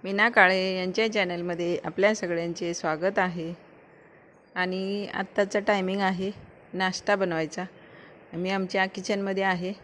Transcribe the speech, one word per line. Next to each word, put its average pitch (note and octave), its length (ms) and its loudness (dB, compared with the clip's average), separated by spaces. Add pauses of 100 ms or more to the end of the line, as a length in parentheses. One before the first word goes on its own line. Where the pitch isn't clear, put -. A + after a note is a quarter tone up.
मीना G3+ 260 2
काळे F#3+ 480 6
यांच्या F#3 360 0
चॅनलमध्ये F3 720 -2
आपल्या G3+ 320 2
सगळ्यांचे E3+ 580 -4
स्वागत F3 460 0
आहे. F3 340 -2 (1000)
आणि F#3+ 580 -2
आत्ताचं G3+ 460 0
टायमिंग G3 420 0
आहे F#3+ 300 0 (420)
नाश्ता F#3 420 0
बनवायचा. F3 480 -2 (720)
मी F3+ 160 -2
आमच्या F#3+ 360 0
किचनमध्ये G3 580 -2
आहे F#3 300 0 (100)